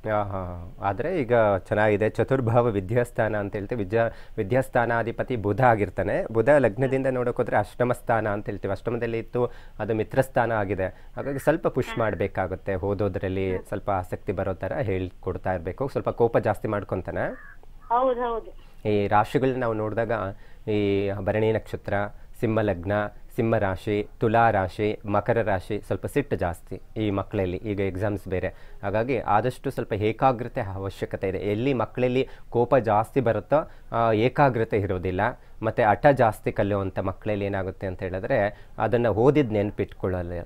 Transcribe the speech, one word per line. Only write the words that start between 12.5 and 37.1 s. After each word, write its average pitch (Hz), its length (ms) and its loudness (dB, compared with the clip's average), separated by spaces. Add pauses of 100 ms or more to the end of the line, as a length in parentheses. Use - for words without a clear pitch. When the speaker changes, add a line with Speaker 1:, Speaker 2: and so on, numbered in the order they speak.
Speaker 1:
ಓದೋದ್ರಲ್ಲಿ, 95 800 -2 (100)
ಸ್ವಲ್ಪ 101 220 -6
ಆಸಕ್ತಿ 98 420 -4
ಬರೋ 95 220 -2
ತರ 95 200 -6
ಹೇಳ್ಕೊಡ್ತಾ 92 800 -4
ಇರ್ಬೇಕು. 90 340 -4
ಸ್ವಲ್ಪ 120 220 -2
ಕೋಪ 117 280 2
ಜಾಸ್ತಿ 110 300 0
ಮಾಡ್ಕೊಂತಾನೆ. 104 880 -4 (340)
Speaker 2:
ಹೌದು, 247 320 2
ಹೌದು. 233 440 -6 (240)
Speaker 1:
ಈ 101 180 2
ರಾಶಿಗಳನ್ನ 123 540 2
ನಾವು 117 120 0
ನೋಡಿದಾಗ 107 380 -2 (580)
ಈ 101 420 2 (120)
ಭರಣಿ 107 280 2
ನಕ್ಷತ್ರ, - 420 -4 (460)
ಸಿಂಹ 110 200 2
ಲಗ್ನ, 98 320 0 (440)
ಸಿಂಹ 113 220 2
ರಾಶಿ, 104 500 0 (120)
ತುಲಾ 117 320 6
ರಾಶಿ, 101 540 0
ಮಕರ 101 360 2
ರಾಶಿ, 98 400 -2
ಸ್ವಲ್ಪ - 240 -4
ಸಿಟ್ಟು 101 300 0
ಜಾಸ್ತಿ 90 460 -6 (160)
ಈ 107 120 0
ಮಕ್ಕಳಲ್ಲಿ, 95 480 -2
ಈಗ 104 220 -4
ಎಕ್ಸಾಮ್ಸ್ 98 480 -2
ಬೇರೆ. 90 200 -2 (360)
ಹಾಗಾಗಿ 110 340 0
ಆದಷ್ಟು 110 540 0
ಸ್ವಲ್ಪ 120 220 -4
ಏಕಾಗ್ರತೆ 117 680 0
ಅವಶ್ಯಕತೆ 98 680 -4
ಇದೆ. 90 80 -4
ಎಲ್ಲಿ 107 360 0
ಮಕ್ಕಳಲ್ಲಿ 123 540 0 (220)
ಕೋಪ 120 260 2
ಜಾಸ್ತಿ 113 460 2
ಬರುತ್ತೋ, 113 500 0 (240)
ಆ, 117 160 4
ಏಕಾಗ್ರತೆ 117 640 4
ಇರೋದಿಲ್ಲ. 92 440 0 (420)
ಮತ್ತೆ 110 200 2
ಹಠ 104 240 4
ಜಾಸ್ತಿ 117 440 4
ಕಲಿಯುವಂಥ 101 480 0
ಮಕ್ಕಳಲ್ಲಿ 98 460 -2